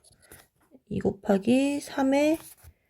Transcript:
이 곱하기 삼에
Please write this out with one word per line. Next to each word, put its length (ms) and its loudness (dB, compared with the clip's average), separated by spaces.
이 120 -6
곱하기 800 0
삼에 580 0